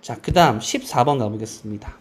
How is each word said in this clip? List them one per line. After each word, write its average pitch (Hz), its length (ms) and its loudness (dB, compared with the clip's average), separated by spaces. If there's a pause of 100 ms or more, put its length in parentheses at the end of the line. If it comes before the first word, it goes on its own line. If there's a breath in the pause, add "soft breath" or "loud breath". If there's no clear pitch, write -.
자, 117 200 -10
그다음 151 400 4
십사 - 440 -2
번 143 140 2
가보겠습니다. 107 840 -6